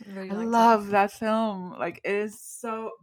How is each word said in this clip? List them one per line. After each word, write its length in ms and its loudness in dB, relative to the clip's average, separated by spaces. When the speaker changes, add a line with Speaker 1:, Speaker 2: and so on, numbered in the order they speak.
Speaker 1:
I 80 -16
really 160 -10
Speaker 2:
I 40 -8
Speaker 1:
liked 100 -4
it. 60 -4
Speaker 2:
love 400 6
that 200 4
film. 680 -2
Like, 280 -6
it 100 -2
is 260 -4
so, 520 -10